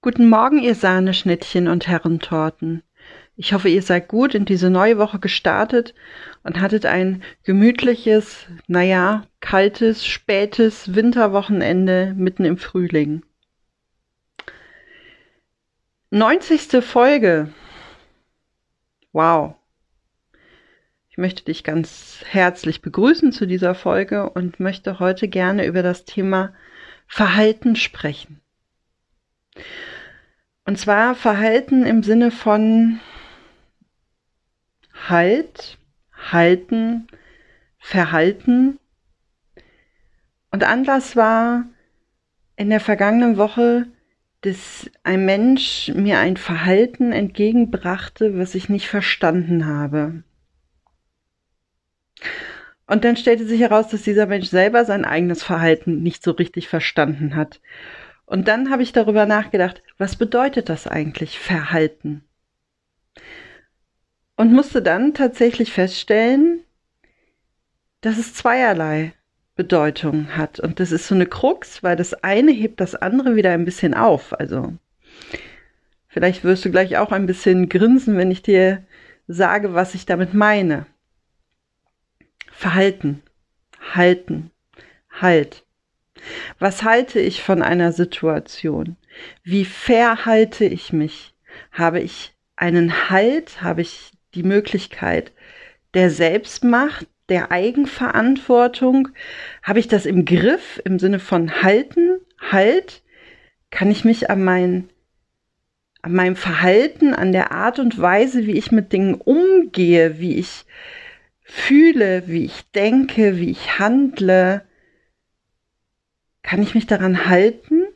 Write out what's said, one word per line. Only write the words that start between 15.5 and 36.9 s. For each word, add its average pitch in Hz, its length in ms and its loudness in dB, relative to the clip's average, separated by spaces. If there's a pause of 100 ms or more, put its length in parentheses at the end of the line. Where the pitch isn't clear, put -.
Neunzigste 247 720 0
Folge. 220 680 2 (1600)
Wow. 156 440 0 (1500)
Ich - 80 -16
möchte 180 280 -6
dich - 180 -8
ganz - 680 -8
herzlich 180 540 -2
begrüßen 262 480 2
zu 208 160 -6
dieser 180 260 -2
Folge 196 560 -2
und 180 300 -8
möchte 190 400 -6
heute 185 280 -2
gerne 185 380 -2
über 180 160 -2
das 180 240 -4
Thema 190 480 -4 (540)
Verhalten 214 680 2
sprechen. - 640 -8 (2250)
Und 196 140 -4
zwar 214 340 2
Verhalten 240 720 2
im 226 160 2
Sinne 226 300 4
von 226 680 2 (2000)
Halt, 180 720 -2 (540)
Halten, 226 760 0 (720)